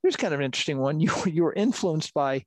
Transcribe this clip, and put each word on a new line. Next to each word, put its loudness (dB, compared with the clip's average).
Here's 2
kind 0
of -2
an 0
interesting -2
one. 0
<laughs> -
You, 2
you 2
were 2
influenced 0
by 0